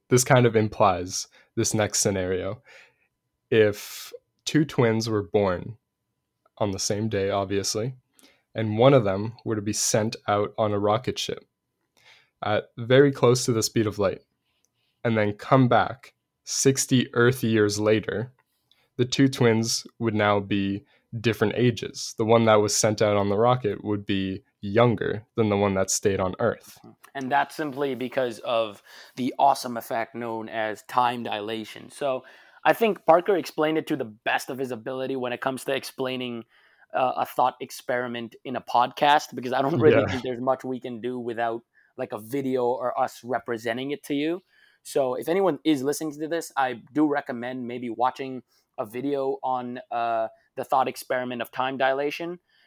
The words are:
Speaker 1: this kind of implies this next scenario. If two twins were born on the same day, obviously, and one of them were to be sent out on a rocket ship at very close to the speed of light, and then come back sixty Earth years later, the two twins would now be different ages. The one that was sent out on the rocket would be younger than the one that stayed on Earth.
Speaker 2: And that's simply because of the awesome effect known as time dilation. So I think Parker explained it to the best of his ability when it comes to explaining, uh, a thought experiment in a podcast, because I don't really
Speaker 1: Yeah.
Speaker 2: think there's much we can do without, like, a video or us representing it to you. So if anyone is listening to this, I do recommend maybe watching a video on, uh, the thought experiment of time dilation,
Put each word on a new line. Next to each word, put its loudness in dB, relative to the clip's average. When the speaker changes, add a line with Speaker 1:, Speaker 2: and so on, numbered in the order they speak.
Speaker 1:
this 6
kind 6
of 2
implies 0
this 0
next 0
scenario. -2
If 0
two 2
twins 0
were -2
born 0
on -2
the -6
same -4
day, -2
obviously, -2
and -2
one 8
of 6
them -2
were -2
to -2
be -4
sent 0
out 0
on 0
a -2
rocket 0
ship -8
at -2
very 6
close 4
to 2
the 0
speed 0
of -2
light, 0
and 2
then 2
come 4
back 0
sixty 2
Earth 2
years 2
later, 0
the 2
two 4
twins 2
would 0
now 4
be -2
different 2
ages. -2
The -2
one 6
that 8
was 4
sent 2
out 4
on 2
the 0
rocket 2
would -4
be -2
younger 0
than 2
the 4
one 2
that 0
stayed 0
on -4
Earth. -4
Speaker 2:
And -8
that's 0
simply -4
because -4
of -4
the -4
awesome 2
effect -6
known -8
as -4
time 0
dilation. -8
So -4
I 6
think 0
Parker 6
explained 0
it -2
to -2
the -6
best -6
of -8
his -6
ability -6
when -4
it -6
comes -4
to -2
explaining, -6
uh, 0
a -2
thought 0
experiment -6
in -8
a -6
podcast, 2
because -6
I 0
don't 0
really 6
Speaker 1:
Yeah. 0
Speaker 2:
think -4
there's -6
much -2
we -6
can -10
do -6
without, -4
like, -8
a -8
video -2
or -2
us -4
representing -4
it -6
to -6
you. -2
So -2
if -8
anyone 0
is 2
listening -4
to -6
this, -8
I -2
do 2
recommend -6
maybe -8
watching -4
a -6
video -4
on, -6
uh, -2
the -6
thought 2
experiment -6
of -6
time -4
dilation, -2